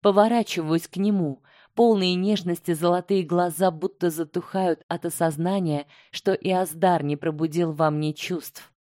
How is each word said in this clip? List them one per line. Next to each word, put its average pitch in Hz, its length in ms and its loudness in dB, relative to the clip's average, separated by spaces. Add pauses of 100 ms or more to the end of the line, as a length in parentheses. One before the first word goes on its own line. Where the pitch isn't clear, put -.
Поворачиваюсь 202 840 2
к - 80 -14
нему. 185 480 -2 (300)
Полные 196 420 4
нежности 180 560 -2
золотые 180 500 0
глаза 175 480 0
будто 170 400 -4
затухают 170 760 -4
от 170 180 -6
осознания, 165 800 -2 (240)
что - 240 -2
и - 160 -4
Аздар 180 540 0
не 147 120 -2
пробудил 160 560 -2
во 156 180 0
мне 151 220 -2
чувств. - 680 -10